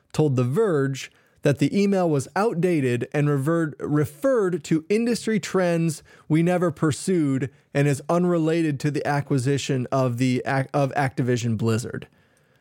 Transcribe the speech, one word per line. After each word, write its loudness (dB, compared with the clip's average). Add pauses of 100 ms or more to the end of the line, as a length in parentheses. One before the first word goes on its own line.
(120)
told 2
The 2
Verge 0 (320)
that 2
the 0
email 2
was 0
outdated 0
and 2
revert-, 0
referred 0
to 0
industry 0
trends 0 (260)
we 4
never 2
pursued 0 (240)
and 2
is 0
unrelated 2
to -2
the -4
acquisition -2
of 2
the 0
ac-, -2
of 0
Activision 0
Blizzard. -2 (520)